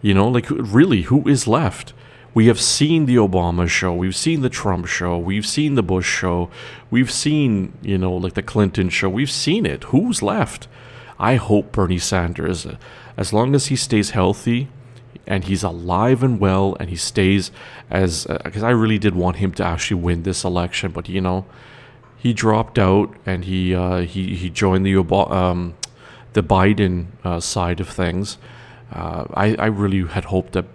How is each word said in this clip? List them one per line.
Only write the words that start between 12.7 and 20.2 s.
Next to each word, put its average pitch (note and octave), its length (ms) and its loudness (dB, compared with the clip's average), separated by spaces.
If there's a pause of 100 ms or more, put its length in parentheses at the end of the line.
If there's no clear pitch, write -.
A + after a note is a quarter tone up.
as - 160 -4
long B2 240 2
as C3+ 120 2
he C3+ 100 -2
stays G#2+ 320 0
healthy A#2 580 0 (580)
and F#2+ 200 -2
he's F#2+ 180 -2
alive F#2 600 0
and A#2+ 180 2
well G2 360 2
and E2 120 -8
he E2+ 80 -8
stays F#2+ 540 0 (380)
as, F2+ 380 0
uh, - 120 -4
'cause G#2 240 -8
I A#2 80 2
really A2 280 4
did G2 160 0
want F2 220 0
him F#2+ 160 -2
to F2+ 120 -4
actually F2 360 -2
win E2+ 220 0